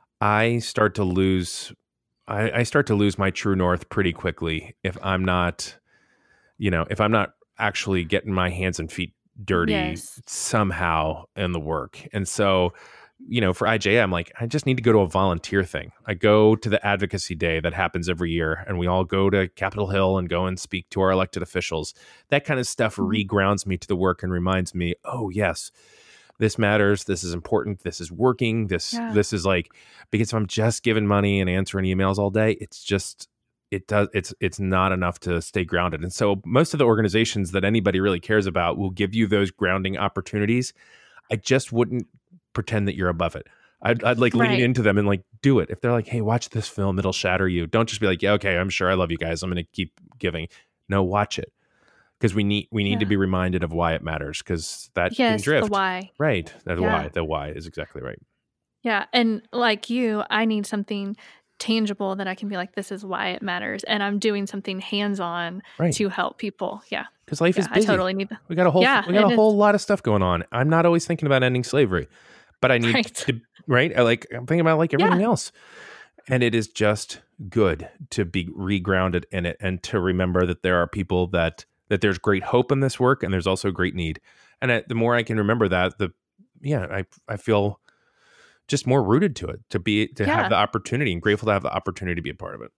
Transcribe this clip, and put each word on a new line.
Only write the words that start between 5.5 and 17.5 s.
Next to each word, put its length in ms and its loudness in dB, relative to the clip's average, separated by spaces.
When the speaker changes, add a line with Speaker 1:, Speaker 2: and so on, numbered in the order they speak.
Speaker 1:
you 120 0
know, 200 0
if 100 -2
I'm 120 2
not 220 0
actually 460 -2
getting 280 -2
my 180 0
hands 280 -4
and 140 -8
feet 220 -8
dirty 300 2
Speaker 2:
Yes. 540 -6
Speaker 1:
somehow 960 -2
in 160 -2
the 80 -4
work. 520 -8
And 160 -4
so, 460 2
you 140 -2
know, 120 4
for 140 -2
I 120 2
J 180 2
A, 60 6
I'm 100 0
like, 180 -4
"I 60 -4
just 180 -4
need 120 0
to 60 -6
go 100 6
to 80 8
a 80 4
volunteer 560 0
thing." 260 -8
I 80 -4
go 400 6
to 140 -2
the 180 2
advocacy 480 -2
day 240 -2